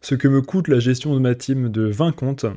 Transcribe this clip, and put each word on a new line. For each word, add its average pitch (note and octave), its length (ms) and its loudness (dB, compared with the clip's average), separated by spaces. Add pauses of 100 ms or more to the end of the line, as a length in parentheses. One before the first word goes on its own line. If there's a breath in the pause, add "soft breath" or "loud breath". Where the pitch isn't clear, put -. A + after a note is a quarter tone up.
ce - 120 -2
que C3+ 140 2
me C3+ 140 4
coûte F3 260 -2
la C#3 100 4
gestion B2+ 380 0
de C3 40 0
ma B2 140 2
team B2 360 -2
de A2 160 -2
vingt A2 260 0
comptes. C3+ 340 -4 (120)